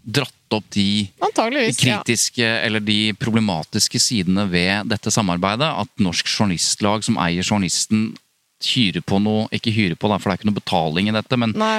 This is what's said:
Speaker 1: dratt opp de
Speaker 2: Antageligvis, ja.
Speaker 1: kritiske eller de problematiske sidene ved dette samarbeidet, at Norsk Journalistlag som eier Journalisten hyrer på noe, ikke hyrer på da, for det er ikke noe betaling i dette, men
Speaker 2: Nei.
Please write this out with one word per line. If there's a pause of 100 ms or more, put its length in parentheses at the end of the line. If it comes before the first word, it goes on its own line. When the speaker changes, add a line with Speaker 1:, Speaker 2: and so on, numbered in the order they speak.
Speaker 1:
dratt (200)
opp
de (120)
Speaker 2:
Antageligvis,
ja.
Speaker 1:
kritiske (220)
eller
de
problematiske
sidene
ved
dette
samarbeidet, (140)
at (100)
Norsk
Journalistlag
som
eier
Journalisten (460)
hyrer
på
noe, (100)
ikke
hyrer
på
da,
for
det
er
ikke
noe
betaling
i
dette,
men
Speaker 2:
Nei.